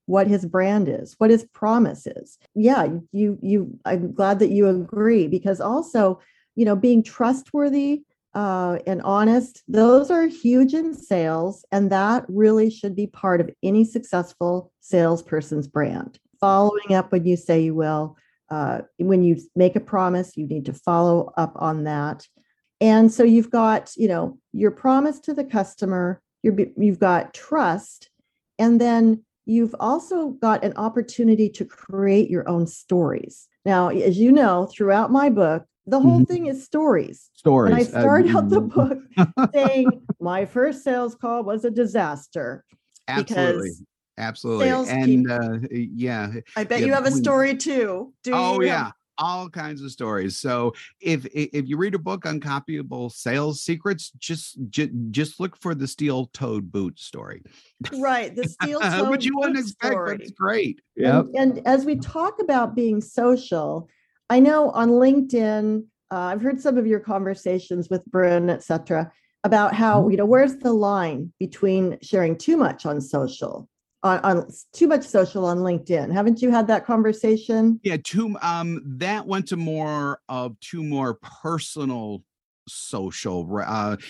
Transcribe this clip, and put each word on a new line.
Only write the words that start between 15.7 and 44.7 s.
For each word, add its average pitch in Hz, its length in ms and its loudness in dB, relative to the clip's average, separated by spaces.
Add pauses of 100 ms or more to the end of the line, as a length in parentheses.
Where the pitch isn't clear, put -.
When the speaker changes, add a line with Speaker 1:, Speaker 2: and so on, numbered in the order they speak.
Speaker 1:
Following 202 540 2
up 190 200 0
when 175 120 0
you 175 140 2
say 165 240 0
you 160 120 -2
will, 156 400 -4 (360)
uh, 143 320 -6 (160)
when 185 240 2
you 170 160 4 (180)
make 180 180 4
a 220 60 -2
promise, 180 560 -4
you 151 100 -8
need 151 200 -8
to 147 80 -8
follow 170 640 2
up 160 180 -2
on 156 280 -4
that. 151 440 -6 (540)
And 220 280 8
so 233 140 4
you've 233 260 6
got, 220 460 0
you 226 100 0
know, 170 300 -2 (160)
your 208 180 2
promise 277 500 0
to 311 120 -8
the 277 120 -4
customer, 185 760 -4 (220)
your, 220 120 2 (220)
you've 196 220 2
got 180 340 2
trust, - 800 -4 (480)
and 233 220 6
then 226 420 4 (220)
you've 226 340 0
also 311 520 -2
got 220 340 0
an 208 120 -2
opportunity 220 720 0
to - 120 -8
create 196 680 0
your - 180 -4
own 170 180 0
stories. - 840 -4 (180)
Now, 185 220 2
as 185 300 0
you 240 140 8
know, 202 400 4
throughout 202 380 2
my 277 180 4
book, 165 380 0 (200)
the 269 140 0
whole 254 200 6
Speaker 2:
Mm-hmm. 254 40 6
Speaker 1:
thing 339 220 -2
is 269 180 -6
stories. - 720 -2
Speaker 2:
Stories. 131 360 4
Speaker 1:
And - 80 4
I 120 40 4
start 120 440 2
Speaker 2:
Uh, 113 120 2
Speaker 1:
out 104 100 2
the 381 140 4
book - 360 0 (180)
Speaker 2:
<laughs> 185 380 2
Speaker 1:
saying, 269 460 2 (200)
"My 185 260 -4
first 269 380 -2
sales 247 300 -4
call 233 300 -6
was 220 220 -4
a 240 40 -2
disaster." 165 920 -4 (440)
Speaker 2:
Absolutely. 175 600 -2
Speaker 1:
Because - 160 -18 (320)
Speaker 2:
Absolutely. 113 500 -4
Speaker 1:
sales 262 220 -2